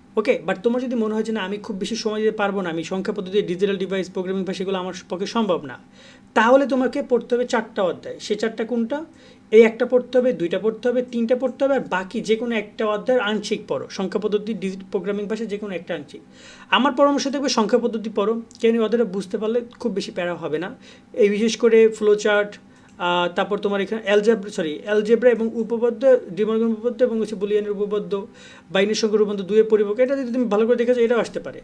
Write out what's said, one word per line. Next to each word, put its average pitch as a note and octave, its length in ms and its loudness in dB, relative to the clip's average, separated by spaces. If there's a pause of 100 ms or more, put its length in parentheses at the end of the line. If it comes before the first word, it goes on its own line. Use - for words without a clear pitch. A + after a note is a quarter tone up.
(160)
ওকে, A3 300 6
but F#3+ 160 0
তোমার A#3+ 200 2
যদি B3+ 120 -4
মনে G#3+ 200 0
হয় A3 80 0
যে A3 100 -2
না, A3 80 -2
আমি F#3+ 180 -4
খুব G#3 180 -10
বেশি G#3 200 -4
সময় G#3+ 220 -2
দিতে G#3+ 140 2
পারবো G3+ 280 0
না, F3+ 100 -4
আমি E3 140 -4
সংখ্যা F#3+ 300 -4
পদ্ধতি, G3 280 -2
ডিজিটাল F#3 340 -2
ডিভাইস, F#3+ 340 -4
প্রোগ্রামিং F#3+ 340 -4
ভাষা, F#3 180 -6
এগুলো F#3+ 160 -4
আমার F3+ 160 -6 (140)
পক্ষে F#3 180 -6
সম্ভব F3+ 380 0
না, B2 140 -12 (560)
তাহলে B3+ 320 6
তোমাকে C4 420 -2
পড়তে A#3+ 260 0
হবে A#3+ 100 0
চারটা A3+ 380 -2
অধ্যায়। D3+ 380 -4
সে - 140 -4
চারটা G#3 300 -4
কোনটা? A#3 400 -4 (460)
এই A3 120 10
একটা A3+ 240 4
পড়তে B3 320 2
হবে, B3 140 4
দুইটা E3+ 260 -2
পড়তে G#3+ 300 -2
হবে, B3 140 0
তিনটা B3 340 0
পড়তে B3+ 280 -2
হবে, C#4 100 2
আর B3+ 60 0
বাকি F#3+ 400 -4
যে F#3 160 0
কোনো A#3 180 -6
একটা G#3 320 -4
অধ্যায়ের G#3+ 360 0
আংশিক G#3 460 -4
পড়ো। C#3 220 -4
সংখ্যা F#3+ 300 -4
পদ্ধতি, G#3 340 -2
ডিজি-, F#3+ 360 -8
প্রোগ্রামিং G3+ 360 -4
ভাষা, G#3+ 180 -6
যে G3+ 140 -8
কোনো G#3 160 -8
একটা F3 200 -8
আংশিক। D3 260 -12 (500)
আমার A#3+ 220 4
পরামর্শ C#4+ 360 2
থাকবে C#4 200 -2
সংখ্যা A3 300 2
পদ্ধতি A3 360 -4
পড়ো, A3+ 280 -2 (180)
কেন A3+ 140 4
এই A#3 60 0
অধ্যায়টা A3 320 0
বুঝতে G3 260 -6
পারলে A3 220 -2 (200)
খুব A3+ 120 -4
বেশি F#3+ 180 -6
প্যারা F3 240 -4
হবে D#3 240 -4
না। F#3+ 160 -6 (380)
এই G#3 160 4
বিশেষ G#3+ 280 0
করে A3+ 320 6
ফ্লোচার্ট, G#3 680 2 (400)
আহ, F3 360 0
তারপর G3 240 -2
তোমার G3+ 220 -2
এখানে G3 240 -4
অ্যালজেব্রা, G#3 460 2
সরি, D#3 340 -4
অ্যালজেব্রা G#3+ 460 4
এবং A3+ 240 0
উপপাদ্য, A#3 640 2 (180)
ডি G#3 80 0
মর্গান A3 240 0
উপপাদ্য A3+ 360 0
এবং A3+ 160 0
হচ্ছে G#3+ 160 -4
বুলিয়ানের G#3 340 -2
উপপাদ্য, G3+ 560 -4 (440)
বাইনারি G3 240 2
সংখ্যা G#3+ 240 2
রূপান্তর, G3+ 260 0
দুইয়ের G#3+ 200 4
পরিপূরক, G#3+ 360 2
এটা C4 160 2
যদি B3+ 160 -4
তুমি B3 120 0
ভালো G#3 220 2
করে A#3+ 100 2
দেখে A#3+ 180 2
যাও, A#3+ 100 2
এটাও A#3 140 2
আসতে F#3 220 -4
পারে। - 240 -14